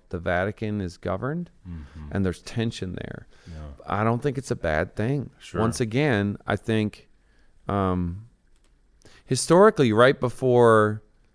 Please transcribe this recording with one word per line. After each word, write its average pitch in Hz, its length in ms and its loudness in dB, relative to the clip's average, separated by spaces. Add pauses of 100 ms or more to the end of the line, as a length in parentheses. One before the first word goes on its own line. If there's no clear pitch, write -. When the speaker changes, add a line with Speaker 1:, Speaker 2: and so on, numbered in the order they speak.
Speaker 1:
the 90 100 -8
Vatican 101 640 -4
is 87 160 -8
governed, 127 520 -6 (180)
Speaker 2:
Mm-hmm. 78 440 -14
Speaker 1:
and 98 140 -2
there's 90 180 -4
tension 110 500 -6
there. - 340 -12 (200)
Speaker 2:
Yeah. 85 60 -18 (320)
Speaker 1:
I 104 180 -2
don't 117 200 0
think 135 140 -4
it's 131 140 -8
a 120 40 -2
bad 80 400 -4
thing. 123 340 -4 (100)
Speaker 2:
Sure. - 220 -6
Speaker 1:
Once 113 200 -2
again, 110 560 0 (100)
I 104 80 0
think, 107 520 -4 (600)
um, 92 580 -2 (1000)
historically, 160 680 4
right 123 260 6
before 117 840 4 (340)